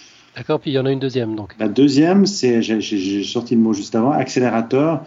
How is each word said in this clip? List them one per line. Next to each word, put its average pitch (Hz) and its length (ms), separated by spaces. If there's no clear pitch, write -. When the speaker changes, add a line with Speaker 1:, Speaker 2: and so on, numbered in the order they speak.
Speaker 1:
D'accord, 147 240
puis 156 100
il 135 60
y 135 40
en 127 60
a 135 60
une 135 80
deuxième, 123 360
donc. 101 240
Speaker 2:
La 110 80
deuxième, 147 600
c'est, 120 340
j'ai, 107 180
j'ai, 98 200
j'ai 98 240
sorti 120 320
le 113 60
mot 110 120
juste 101 220
avant, 120 160
accélérateur. 131 960